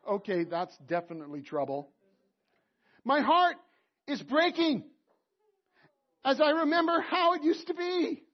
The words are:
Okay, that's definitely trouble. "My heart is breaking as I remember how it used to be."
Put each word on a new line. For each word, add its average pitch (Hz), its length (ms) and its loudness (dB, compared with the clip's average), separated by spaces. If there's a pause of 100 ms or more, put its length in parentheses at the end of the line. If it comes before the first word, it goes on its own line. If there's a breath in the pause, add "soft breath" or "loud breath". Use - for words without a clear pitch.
Okay, 202 380 -2
that's 170 320 -6 (100)
definitely 160 540 -6
trouble. 139 500 -4 (1120)
"My 277 160 2
heart 339 380 2 (500)
is 240 160 -6
breaking 311 680 0 (1300 soft breath)
as 269 160 2
I 302 120 6
remember 330 500 2
how 349 320 2
it 302 100 -4
used - 240 0
to 349 60 -4
be." 349 500 -4 (100)